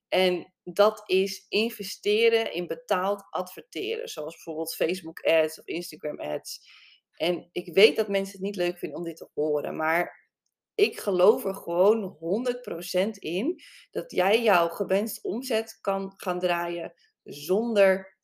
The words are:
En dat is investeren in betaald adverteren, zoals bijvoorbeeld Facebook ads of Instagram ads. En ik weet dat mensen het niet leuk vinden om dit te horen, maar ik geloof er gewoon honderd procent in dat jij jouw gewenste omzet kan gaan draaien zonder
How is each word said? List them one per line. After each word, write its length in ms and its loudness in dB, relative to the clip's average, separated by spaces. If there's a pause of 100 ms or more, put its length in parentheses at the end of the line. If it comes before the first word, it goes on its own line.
En 460 0 (100)
dat 420 2
is 440 0
investeren 1040 0
in 140 -4
betaald 600 -2
adverteren, 800 -6
zoals 260 -10
bijvoorbeeld 420 -8
Facebook 480 -4
ads 360 2
of 80 -20
Instagram 520 -8
ads. 400 -8 (540)
En 380 -4
ik 220 -8
weet 220 8
dat 120 0
mensen 260 -2
het 80 -12
niet 140 -4
leuk 220 -2
vinden 200 -8
om 60 -8
dit 140 -8
te 160 -16
horen, 420 -2
maar 540 -2 (460)
ik 240 2
geloof 460 4
er 100 -4
gewoon 480 4
honderd 580 -4
procent 560 -2
in 440 -4 (300)
dat 200 -8
jij 300 2
jouw 260 4
gewenste 600 -2
omzet 540 -4
kan 360 -2
gaan 220 -2
draaien 540 -2 (300)
zonder 1000 2